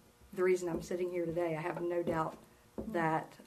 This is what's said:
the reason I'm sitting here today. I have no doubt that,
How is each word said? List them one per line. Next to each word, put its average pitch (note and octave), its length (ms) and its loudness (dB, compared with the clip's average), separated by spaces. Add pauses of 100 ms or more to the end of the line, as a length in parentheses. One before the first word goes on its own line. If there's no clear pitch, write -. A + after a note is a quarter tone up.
(340)
the F#3 100 2
reason F3+ 260 4
I'm E3 140 -2
sitting F3+ 260 -2
here F3 160 0
today. E3 320 0
I D#3 40 -4
have E3+ 200 -4
no F3 220 0
doubt D#3+ 340 0 (540)
that, D#3+ 420 2 (140)